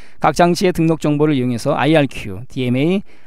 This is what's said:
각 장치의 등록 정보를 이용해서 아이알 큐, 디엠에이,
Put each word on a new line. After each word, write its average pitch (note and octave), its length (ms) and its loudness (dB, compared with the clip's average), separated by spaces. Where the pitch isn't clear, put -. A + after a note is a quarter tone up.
각 D#3 140 2
장치의 F3 400 2
등록 D#3+ 260 2
정보를 D3+ 360 2
이용해서 B2 420 -2
아이알 D3 320 4
큐, G2 380 -10
디엠에이, C#3 560 0